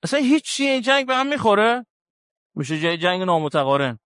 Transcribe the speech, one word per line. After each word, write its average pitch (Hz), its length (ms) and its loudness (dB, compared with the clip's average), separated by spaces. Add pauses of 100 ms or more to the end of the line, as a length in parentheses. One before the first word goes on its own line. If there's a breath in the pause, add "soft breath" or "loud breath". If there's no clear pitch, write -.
اصلاً 269 160 -2
هیچ 285 240 2
چی - 240 -4
این 269 140 0
جنگ 262 260 0
به 262 80 0
هم 269 120 0
می‌خوره؟ 226 580 2 (720)
می‌شه 151 240 -4
جای 170 180 0
جنگ 180 240 -2
نامتقارن. 139 840 0